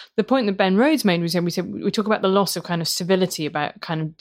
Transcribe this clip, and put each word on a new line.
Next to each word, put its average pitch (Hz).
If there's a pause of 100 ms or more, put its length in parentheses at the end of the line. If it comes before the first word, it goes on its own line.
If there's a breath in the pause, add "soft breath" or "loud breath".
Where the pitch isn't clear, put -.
(160 loud breath)
the 214
point 254
that 196
Ben 190
Rhodes 285
made 175
was, 170
we 175
said, 190
we 196
talk 208
about 214
the 190
loss 190
of 170
kind 170
of 160
civility, 180
about 151
kind 160
of, 156